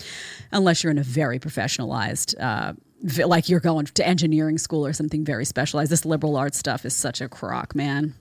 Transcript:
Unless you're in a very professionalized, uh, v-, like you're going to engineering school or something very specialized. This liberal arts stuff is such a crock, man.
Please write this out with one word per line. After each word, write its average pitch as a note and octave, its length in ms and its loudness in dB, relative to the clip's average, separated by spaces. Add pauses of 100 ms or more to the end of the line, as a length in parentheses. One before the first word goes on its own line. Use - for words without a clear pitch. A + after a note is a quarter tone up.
(520)
Unless F#3+ 300 4
you're E3+ 80 2
in D3+ 80 4
a C#3+ 40 2
very C3 360 0
professionalized, - 1000 -4
uh, A2 320 -2 (300)
v-, D#3 240 0
like E3+ 240 4
you're F3 100 6
going D#3+ 240 2
to - 220 0
engineering D#3 500 4
school D#3 300 0
or D3 80 -2
something D3+ 280 -2
very C#3+ 220 -2
specialized. C#3+ 460 0
This E3 160 2
liberal D3+ 300 0
arts C#3 220 0
stuff B2 280 -4
is B2 80 -4
such - 260 -2
a C3 80 -6
crock, A#2+ 460 -6
man. C#3+ 460 0